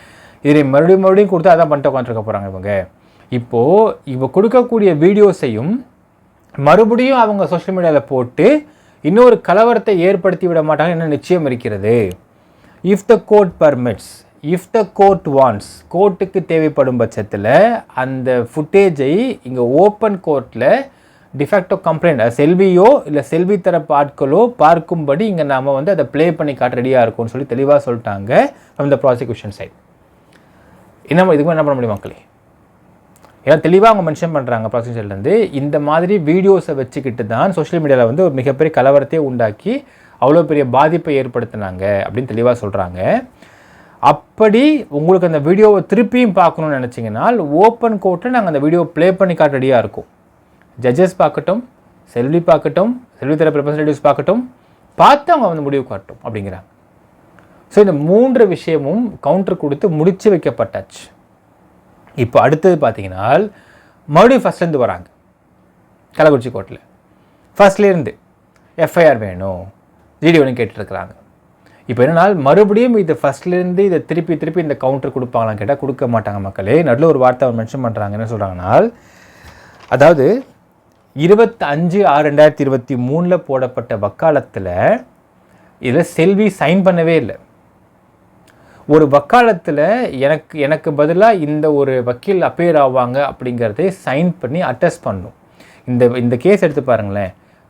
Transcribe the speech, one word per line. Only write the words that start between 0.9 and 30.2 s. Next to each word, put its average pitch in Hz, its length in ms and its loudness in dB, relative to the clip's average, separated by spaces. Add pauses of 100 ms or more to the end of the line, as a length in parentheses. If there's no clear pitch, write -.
மறுபடியும் 190 280 2
கொடுத்து 175 220 2
அதான் 165 160 4
பண்ணிட்டு 143 240 -2
உட்காந்துருக்க 120 360 -4
போறாங்க 101 220 -6
இவங்க. 95 380 -6 (420)
இப்போ 127 760 0
இவ 131 280 -6
கொடுக்கக்கூடிய 214 640 2
வீடியோஸையும் 180 880 0 (720)
மறுபடியும் 226 600 2
அவங்க 208 300 0
சோஷியல் 180 360 -4
மீடியால 156 160 2
போட்டு 147 640 0 (360)
இன்னொரு 226 460 4
கலவரத்தை 220 480 2
ஏற்படுத்தி 180 520 0
விட 165 160 0
மாட்டாங்கன்னு 156 260 0
என்ன 165 160 -4
நிச்சயம் 156 400 -2
இருக்கிறது? 113 640 -2 (760)
If 190 140 0 (120)
the 220 120 4 (100)
court 208 280 4
permits, 127 720 -2 (120)
if 170 180 -4 (140)
the 214 160 0 (100)
court 196 220 4 (140)
wants, 123 560 0
கோர்ட்டுக்கு 190 540 -2
தேவைப்படும் 143 540 0
பட்சத்துல 113 720 0 (240)
அந்த 127 600 -4
ஃபுட்டேஜை 175 880 0
இங்க 123 240 -4
ஓப்பன் 196 580 0
கோர்ட்ல 147 600 -2 (520)
de 143 60 -2
facto 190 420 -2
கம்ப்ளைண்ட், 160 340 0
அது 117 260 0
செல்வியோ 185 600 4
இல்ல 147 160 -2
செல்வி 180 400 -2
தரப்பு 165 340 -2
ஆட்களோ 143 640 0
பார்க்கும்படி 156 600 0
இங்க 196 240 -2
நாம 139 300 -2
வந்து 143 180 -2
அதை 156 140 -2
ப்ளே 160 280 0
பண்ணி 151 200 -4
காட்ட 123 280 -4
ரெடியா 123 320 2
இருக்கோம்னு 117 120 -6
சொல்லி 131 220 -8
தெளிவா 139 380 2
சொல்லிட்டாங்க 117 640 -2 (280)
from 143 140 -2
the 135 60 0
prosecution 120 600 -4
side. - 140 -16 (1400)